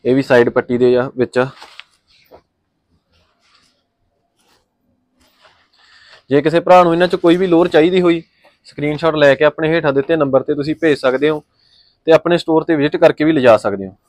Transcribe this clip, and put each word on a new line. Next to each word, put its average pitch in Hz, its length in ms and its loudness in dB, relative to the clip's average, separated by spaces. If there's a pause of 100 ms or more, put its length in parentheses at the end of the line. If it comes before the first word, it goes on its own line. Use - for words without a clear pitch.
ਇਹ 123 100 0
ਵੀ 139 60 0
side 123 280 2
ਪੱਟੀ 123 280 -4
ਦੇ 123 200 2
ਆ 131 200 -4
ਵਿੱਚ 123 220 -4
ਆ। 127 60 0 (4000)
ਜੇ 139 120 0
ਕਿਸੇ 156 180 -2
ਭਰਾ 180 240 4
ਨੂੰ 170 100 0
ਇਹਨਾਂ 175 140 0
'ਚ 185 80 -4
ਕੋਈ 175 220 2
ਵੀ 190 100 -2
ਲੋਅਰ 170 200 2
ਚਾਹੀਦੀ 175 340 0
ਹੋਈ, 170 200 -2 (420)
screenshot 151 520 -6
ਲੈ 143 200 4
ਕੇ 147 100 0
ਆਪਣੇ 156 240 -2
ਹੇਠਾਂ 160 240 -2
ਦਿੱਤੇ 139 220 -2
number 135 280 0
ਤੇ 147 120 -6
ਤੁਸੀਂ 147 200 -6
ਭੇਜ 151 220 0
ਸਕਦੇ 131 320 -2
ਹੋ 151 140 -6 (640)
ਤੇ 165 40 2
ਆਪਣੇ 165 260 2
store 160 260 -2
ਤੇ 165 120 -2
visit 147 220 -2
ਕਰਕੇ 151 260 2
ਵੀ 160 80 0
ਲਿਜਾ 123 260 4
ਸਕਦੇ 98 300 -6
ਹੋ। 92 80 -20 (140)